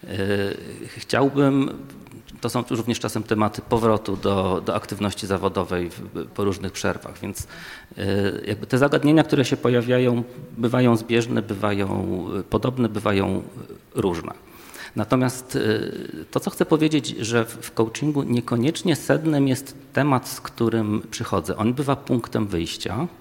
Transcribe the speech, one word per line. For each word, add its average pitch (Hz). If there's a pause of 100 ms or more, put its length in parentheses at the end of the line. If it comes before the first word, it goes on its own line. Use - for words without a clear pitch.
E, - (760)
chciałbym, 135 (680)
to 120
są 117
również 117
czasem 113
tematy 107
powrotu 110
do, 95
do 87
aktywności 101
zawodowej 92
w, -
po 101
różnych 95
przerwach, -
więc, - (520)
e, 98 (420)
jakby 107
te 127
zagadnienia, 147
które 139
się 131
pojawiają, 123 (360)
bywają 120
zbieżne, 117
bywają, 98 (140)
e, 92
podobne, 127
bywają, 101 (600)
e, -
różne. 87 (640)
Natomiast, 127
e, -
to, -
co -
chcę -
powiedzieć, 156
że 113
w, 107
w -
coachingu 139
niekoniecznie 127
sednem 143
jest - (160)
temat, 135
z -
którym 110
przychodzę. 95
On 113
bywa 135
punktem 120
wyjścia. 90 (140)